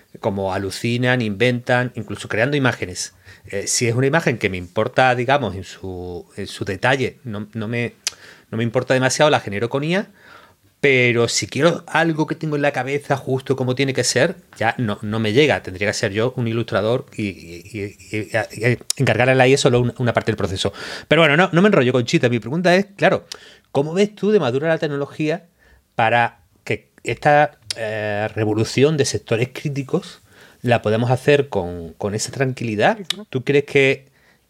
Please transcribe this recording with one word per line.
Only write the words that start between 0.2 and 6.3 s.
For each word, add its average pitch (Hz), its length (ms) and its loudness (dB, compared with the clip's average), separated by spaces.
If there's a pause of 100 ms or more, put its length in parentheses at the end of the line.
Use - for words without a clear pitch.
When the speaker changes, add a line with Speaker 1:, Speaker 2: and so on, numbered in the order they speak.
Speaker 1:
como 98 340 -2
alucinan, 120 680 -2
inventan, 123 760 0
incluso 104 320 -10
creando 127 280 0
imágenes. 113 580 -2 (320)
Eh, 98 200 -8
si - 220 0
es 113 60 0
una 127 120 2
imagen 143 320 0
que 104 100 0
me 95 80 -4
importa, 110 580 0
digamos, 123 400 -2
en 92 100 -10
su, 90 640 -12 (100)